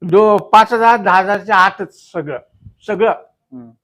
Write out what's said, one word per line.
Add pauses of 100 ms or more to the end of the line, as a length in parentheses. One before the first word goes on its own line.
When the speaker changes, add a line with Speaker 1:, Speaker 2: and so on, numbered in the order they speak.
Speaker 1:
दो-,
पाच
हजार,
दहा
हजारच्या
आतच
सगळं, (480)
सगळं. (420)
Speaker 2:
हम्म. (140)